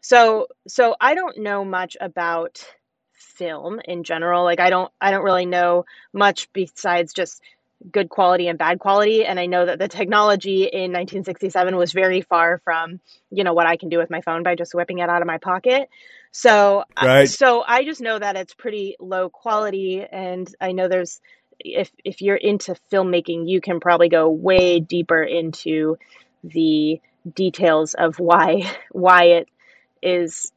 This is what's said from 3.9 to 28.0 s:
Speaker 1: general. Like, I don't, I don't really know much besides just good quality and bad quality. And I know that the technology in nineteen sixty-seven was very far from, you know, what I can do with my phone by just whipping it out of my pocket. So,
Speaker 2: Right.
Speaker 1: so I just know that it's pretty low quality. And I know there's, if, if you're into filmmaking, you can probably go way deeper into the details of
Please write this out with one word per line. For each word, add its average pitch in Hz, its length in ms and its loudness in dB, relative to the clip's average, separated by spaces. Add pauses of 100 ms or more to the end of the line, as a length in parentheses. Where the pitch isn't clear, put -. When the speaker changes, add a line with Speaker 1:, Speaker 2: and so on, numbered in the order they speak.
Speaker 1:
general. 170 400 -2
Like, 175 160 0
I 180 100 4
don't, 185 220 0 (100)
I 196 80 2
don't 196 140 -2
really 180 240 0
know 175 380 0 (280)
much 196 400 0
besides 175 600 -4
just - 280 -8 (500)
good 196 180 -2
quality 180 380 2
and 165 120 -4
bad 165 180 0
quality. 208 480 2
And 185 140 -4
I 175 80 -4
know 180 180 2
that 170 140 -4
the 196 80 -2
technology 196 800 0
in 185 260 -6
nineteen 185 320 -6
sixty-seven 185 520 -2
was 175 160 0
very 185 300 0
far 170 420 0
from, 165 360 -6 (320)
you 196 120 -2
know, 175 100 0
what 165 120 4
I 170 120 2
can 170 120 -12
do 170 80 0
with 165 140 -2
my 160 100 -8
phone 165 220 -6
by 175 100 0
just 170 220 -8
whipping 175 240 -4
it 175 100 -2
out 170 140 0
of 170 40 -4
my 165 120 -6
pocket. 247 500 -2 (420)
So, 202 520 4 (180)
Speaker 2:
Right. 269 260 6
Speaker 1:
so 247 400 2
I 247 160 2
just 302 160 -8
know 226 200 -4
that 202 160 -6
it's 190 180 -10
pretty 208 460 -10
low 185 300 -6
quality. 196 760 -4
And 185 580 -10
I 185 120 -4
know 185 140 -2
there's, 180 320 -4 (440)
if, - 280 -6 (120)
if - 180 -10
you're 196 140 0
into 202 400 -2 (160)
filmmaking, 170 560 -2
you 185 140 0
can 175 180 -6
probably 175 300 4
go 160 200 4
way 180 500 4
deeper 165 420 -2
into 156 760 -4 (460)
the 156 560 0 (360)
details 160 580 0
of 160 260 -2